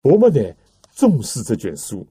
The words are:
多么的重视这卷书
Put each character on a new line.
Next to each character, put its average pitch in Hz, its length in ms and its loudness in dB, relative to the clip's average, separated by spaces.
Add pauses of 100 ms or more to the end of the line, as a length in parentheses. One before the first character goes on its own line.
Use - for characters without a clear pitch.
多 151 160 4
么 233 120 4
的 113 260 -2 (380)
重 180 280 2
视 - 220 -10
这 113 120 -2
卷 82 200 -8
书 - 360 -14